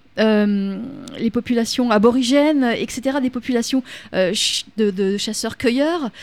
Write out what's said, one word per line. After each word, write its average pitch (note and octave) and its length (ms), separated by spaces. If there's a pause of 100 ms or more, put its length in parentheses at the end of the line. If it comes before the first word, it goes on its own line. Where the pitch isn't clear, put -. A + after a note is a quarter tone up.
(200)
euh, G#3 580 (400)
les A3+ 140
populations A#3+ 600
aborigènes, C4 720 (100)
et - 140
cetera, C4+ 320
des B3+ 80
populations, B3 540 (300)
euh, F#3 200
ch-, - 320 (100)
de, G#3 160
de G3 260
chasseurs-cueilleurs. B3 920 (140)